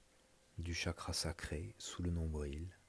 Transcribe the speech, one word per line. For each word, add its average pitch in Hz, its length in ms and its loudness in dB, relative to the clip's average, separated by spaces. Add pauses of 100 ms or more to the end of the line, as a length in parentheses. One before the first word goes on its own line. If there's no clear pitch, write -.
(580)
du 85 160 0
chakra - 380 0
sacré 82 680 -2
sous - 240 -4
le 87 80 4
nombril 78 580 2 (200)